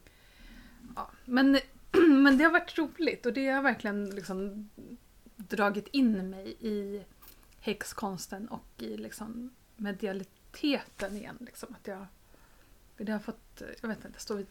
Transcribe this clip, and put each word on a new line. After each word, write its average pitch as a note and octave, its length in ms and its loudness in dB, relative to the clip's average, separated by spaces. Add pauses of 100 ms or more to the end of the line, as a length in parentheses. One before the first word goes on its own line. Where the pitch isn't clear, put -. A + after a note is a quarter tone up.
(960)
Ja, - 140 -10 (140)
men, C4 340 4 (340)
<clears throat> - 0 - (160)
men C#4 300 10
det D4 60 8
har E4 80 6
varit F4 260 0
roligt D#4 480 -2
och A#3+ 60 2
det C4+ 160 -2
har C4+ 140 2
verkligen G#3 480 -2
liksom G3+ 580 -8 (680)
dragit G3+ 520 -2
in G#3+ 420 2
mig G3 300 -14
i G3+ 440 -6 (560)
häxkonsten F#3+ 880 -8
och - 180 -12 (160)
i A3 140 -8
liksom A3 540 -12 (260)
medialiteten G3+ 1400 -6
igen. - 240 -12
Liksom, - 400 -16
att - 60 -20
jag, G3 200 -12 (920)
det G#3+ 160 -8
har G#3 60 -2
fått, - 440 -14 (180)
jag A#3 80 -8
vet - 160 -8
inte, - 160 -16
stå - 140 -8
vid, G3+ 160 -8